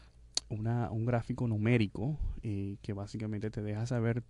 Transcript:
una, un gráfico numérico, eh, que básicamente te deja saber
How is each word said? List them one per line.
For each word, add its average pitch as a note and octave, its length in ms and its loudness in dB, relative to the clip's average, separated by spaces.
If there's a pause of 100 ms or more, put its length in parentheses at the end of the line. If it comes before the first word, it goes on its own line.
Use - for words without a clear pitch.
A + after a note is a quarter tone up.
(500)
una, A2+ 400 0
un A2+ 160 -2
gráfico A#2+ 420 0
numérico, A2+ 680 4 (240)
eh, G2+ 400 -2
que G#2+ 100 -4
básicamente G#2+ 580 -4
te G#2 120 -4
deja G#2 240 -2
saber A#2 440 2